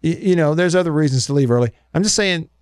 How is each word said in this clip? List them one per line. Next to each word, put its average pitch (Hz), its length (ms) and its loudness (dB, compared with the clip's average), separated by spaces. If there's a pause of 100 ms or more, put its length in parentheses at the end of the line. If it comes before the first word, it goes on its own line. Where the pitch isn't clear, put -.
Y-, 160 180 -2
you 185 140 2
know, 156 180 2
there's 175 220 0
other 175 160 0
reasons 143 340 0
to 139 80 -6
leave 139 160 2
early. 120 220 0 (220)
I'm 170 100 0
just 214 120 -2
saying 185 340 -2 (120)